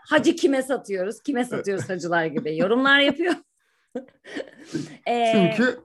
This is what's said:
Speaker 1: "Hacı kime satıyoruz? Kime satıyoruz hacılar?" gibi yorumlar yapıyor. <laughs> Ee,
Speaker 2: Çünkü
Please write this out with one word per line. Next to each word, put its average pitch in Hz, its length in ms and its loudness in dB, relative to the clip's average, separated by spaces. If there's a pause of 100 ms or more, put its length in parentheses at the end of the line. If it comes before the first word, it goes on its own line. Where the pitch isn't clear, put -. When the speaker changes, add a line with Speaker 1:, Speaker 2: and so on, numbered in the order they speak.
Speaker 1:
"Hacı 311 280 2
kime 277 260 2
satıyoruz? 214 600 -6
Kime 247 220 -2
satıyoruz 196 440 -6
hacılar?" 170 380 -2
gibi 151 300 -6
yorumlar 254 440 4
yapıyor. 285 340 0 (600)
<laughs> 262 100 -12 (1040)
Ee, 233 240 2
Speaker 2:
Çünkü 220 520 2